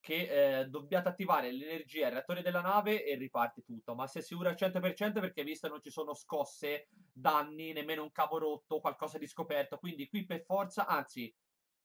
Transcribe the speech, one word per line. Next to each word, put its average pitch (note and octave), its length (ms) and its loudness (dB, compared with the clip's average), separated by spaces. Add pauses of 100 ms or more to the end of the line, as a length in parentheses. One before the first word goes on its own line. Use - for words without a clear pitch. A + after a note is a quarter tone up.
che, C#3+ 600 6
eh, C3+ 80 0
dobbiate D3 420 2
attivare E3 420 4
l'energia, D#3 540 -2
il - 60 2
reattore F3 300 -4
della F3 200 2
nave G3+ 420 4
e C#3+ 120 0
riparte B2 460 -2
tutto, A#2 320 -10
ma B2+ 120 -6
sei D#3 160 -8
sicuro F3 260 -2
al F3 80 0
cento F#3 240 0
per F3+ 140 0
cento G#3 260 -2
perché F#3 200 -4
hai C#3 60 -4
visto D#3 220 -6
non D3+ 140 -10
ci D3 80 -16
sono D3 240 -6
scosse, D3 720 -4 (240)
danni, D3+ 600 0
nemmeno D3+ 300 -4
un D3+ 80 -8
cavo D#3 280 0
rotto, D3+ 420 -2
qualcosa D3+ 380 -4
di C#3+ 80 -8
scoperto, C#3+ 520 -2
quindi D#3 300 -8
qui G3 160 -4
per - 200 -6
forza, G3 420 0
anzi, C3 460 -2 (520)